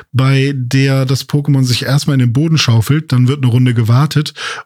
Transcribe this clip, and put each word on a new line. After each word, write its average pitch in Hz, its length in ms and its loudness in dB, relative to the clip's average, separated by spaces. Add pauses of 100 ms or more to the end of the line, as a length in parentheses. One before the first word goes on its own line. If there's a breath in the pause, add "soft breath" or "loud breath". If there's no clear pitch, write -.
(140)
bei 135 420 0
der 135 500 0
das 131 220 -4
Pokémon 143 360 0
sich 123 200 -2
erstmal 139 300 -2
in 135 80 2
den 120 120 0
Boden 156 240 0
schaufelt, 131 540 0
dann 123 160 2
wird 139 160 -2
eine 127 80 0
Runde 127 220 2
gewartet 120 640 0 (300 loud breath)